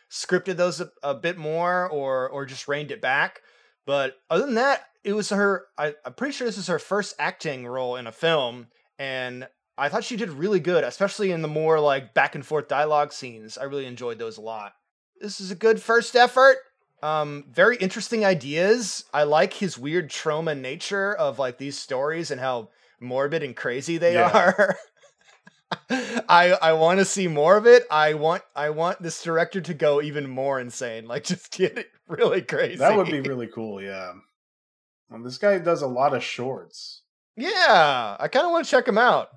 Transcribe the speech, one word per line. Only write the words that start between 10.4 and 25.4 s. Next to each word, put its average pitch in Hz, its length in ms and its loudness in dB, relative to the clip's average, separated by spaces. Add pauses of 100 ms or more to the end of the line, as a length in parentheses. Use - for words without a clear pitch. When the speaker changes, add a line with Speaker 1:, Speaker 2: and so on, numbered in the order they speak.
Speaker 1:
good, 160 240 0
especially 190 480 -2
in 165 100 -4
the 156 60 -4
more, 156 320 2
like, 139 340 0
back 139 220 2
and 139 100 -12
forth 147 220 -4
dialogue 147 460 0
scenes. 110 440 -16
I - 60 -10
really 139 220 -8
enjoyed 120 340 -10
those 113 180 -10
a 107 40 -18
lot. 107 320 -12 (480)
This 208 180 -10
is 190 100 -12
a 190 60 -10
good 220 260 4
first 233 340 0
effort. 254 420 8 (440)
Um, 147 480 -4
very 202 280 4
interesting 202 480 -2
ideas. 185 880 0
I 147 100 2
like 156 300 2
his 180 240 -6
weird 151 320 -4
trauma 156 460 -4
nature 180 600 -4
of, 139 240 -2
like, 127 180 -4
these 139 220 -10
stories 147 520 -4
and 131 100 -8
how 123 280 -4 (300)
morbid 143 440 -4
and 123 120 -8
crazy 139 420 -6
they 170 180 2
Speaker 2:
Yeah. 175 140 4
Speaker 1:
are. 190 520 4
<laughs> - 40 -20 (1400)